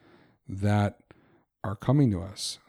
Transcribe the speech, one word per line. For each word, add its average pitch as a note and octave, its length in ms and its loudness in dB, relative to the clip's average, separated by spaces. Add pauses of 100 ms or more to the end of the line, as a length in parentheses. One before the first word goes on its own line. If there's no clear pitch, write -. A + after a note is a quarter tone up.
(480)
that G2+ 520 0 (680)
are G2 100 -4
coming C#3+ 360 2
to F2 100 -2
us. - 480 -10